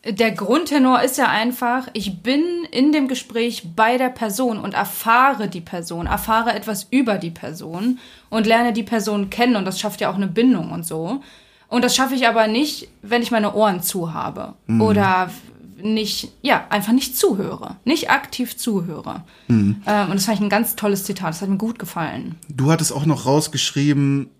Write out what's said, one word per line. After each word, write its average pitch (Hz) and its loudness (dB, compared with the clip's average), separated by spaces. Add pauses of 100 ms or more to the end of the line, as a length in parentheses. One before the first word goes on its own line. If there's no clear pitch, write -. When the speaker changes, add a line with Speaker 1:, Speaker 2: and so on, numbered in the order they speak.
Speaker 1:
der 226 0
Grundtenor 262 2
ist 262 0
ja 254 4
einfach, 247 -2
ich 185 -8
bin 277 2 (280)
in 294 4
dem 277 2
Gespräch 233 -4 (100)
bei 226 2
der 254 2
Person 226 -2
und 196 -6
erfahre 226 2
die 180 -8
Person, 170 -8
erfahre 220 0
etwas 214 -6
über 233 2
die 165 -6
Person 175 -6 (320)
und 214 0
lerne 233 4
die 220 -2
Person 202 -2
kennen 240 2
und 185 -2
das 185 -4
schafft 208 -6
ja 214 0
auch 180 -6
eine 196 -2
Bindung 185 2
und 170 -8
so. 165 -6 (460)
Und 240 0
das 247 2
schaffe 262 0
ich 247 2
aber 220 4
nicht, 254 -2 (140)
wenn 233 0
ich 233 -4
meine 214 0
Ohren 202 2
zu 165 -4
habe - -8 (140)
Speaker 2:
Mhm. 226 4
Speaker 1:
oder 196 4 (520)
nicht, 214 -4 (100)
ja, 262 2
einfach 214 0
nicht 269 0
zuhöre, 196 -2
nicht 302 0
aktiv - -2
zuhöre. 180 -4 (240)
Speaker 2:
Mhm. 107 4
Speaker 1:
Ähm, 208 2
und 196 0
das 196 0
fand 220 0
ich 208 0
ein 202 0
ganz 214 0
tolles 202 0
Zitat, 190 -4
das 165 -8
hat 196 -4
mir 196 2
gut 226 -4
gefallen. - -8 (120)
Speaker 2:
Du 131 4
hattest 160 2
auch 139 -2
noch 127 0
rausgeschrieben 143 2